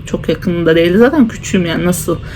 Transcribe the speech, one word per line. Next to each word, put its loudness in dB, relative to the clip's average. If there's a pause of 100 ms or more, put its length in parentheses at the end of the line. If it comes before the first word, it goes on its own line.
çok -4
yakınında 0
değildi. 4
Zaten 4
küçüğüm -2
yani -4
nasıl -2 (180)